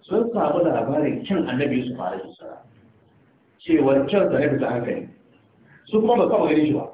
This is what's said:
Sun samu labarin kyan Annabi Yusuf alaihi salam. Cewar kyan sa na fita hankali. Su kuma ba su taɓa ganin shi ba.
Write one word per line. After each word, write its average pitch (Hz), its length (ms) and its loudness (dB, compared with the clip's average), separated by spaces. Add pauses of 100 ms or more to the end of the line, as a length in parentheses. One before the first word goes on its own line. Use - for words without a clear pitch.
Sun 220 300 -2
samu 175 300 0
labarin 151 600 -2
kyan 190 220 -2
Annabi 127 360 -2
Yusuf 123 160 -8
alaihi 92 400 -8
salam. - 240 -18 (1000)
Cewar 139 460 4
kyan 185 220 2
sa 143 80 0
na 147 100 2
fita 127 200 -2
hankali. - 400 -6 (760)
Su 214 160 0
kuma 233 160 4
ba 196 60 4
su 165 60 2
taɓa 160 200 2
ganin 151 160 4
shi 147 80 0
ba. - 200 -4